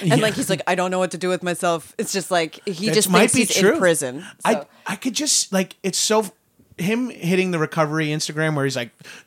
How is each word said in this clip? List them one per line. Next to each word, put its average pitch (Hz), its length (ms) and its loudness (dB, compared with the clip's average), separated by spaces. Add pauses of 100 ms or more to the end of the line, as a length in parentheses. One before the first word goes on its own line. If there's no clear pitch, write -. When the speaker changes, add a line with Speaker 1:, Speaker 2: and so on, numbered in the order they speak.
Speaker 1:
And, 190 80 0
Speaker 2:
Yeah. - 80 6
Speaker 1:
like, 220 180 2
he's - 160 -4
like, 190 160 -2
"I 175 80 2
don't 180 160 0
know 185 80 0
what 185 140 -2
to 180 60 -8
do 180 100 -2
with 180 160 -2
myself." 170 520 -2
It's - 160 -4
just 190 200 -4
like, 165 340 0
he 190 200 -4
Speaker 2:
That 165 80 2
Speaker 1:
just 208 140 0
Speaker 2:
might 196 220 6
Speaker 1:
thinks - 40 0
Speaker 2:
be 247 100 4
Speaker 1:
he's - 120 -2
Speaker 2:
true. 196 180 4
Speaker 1:
in 330 40 -2
prison. 156 460 0 (200)
Speaker 2:
I, 214 100 4
Speaker 1:
So. 143 120 -4 (220)
Speaker 2:
I 214 80 -6
could 247 180 -6
just, - 380 0
like, 190 320 -2
it's 185 140 -2
so, 214 260 2 (520)
him 226 340 -2
hitting 185 420 0
the 170 80 0
recovery 156 480 0
Instagram 156 480 -2
where 139 80 0
he's 135 120 -2
like, 120 140 -4 (360)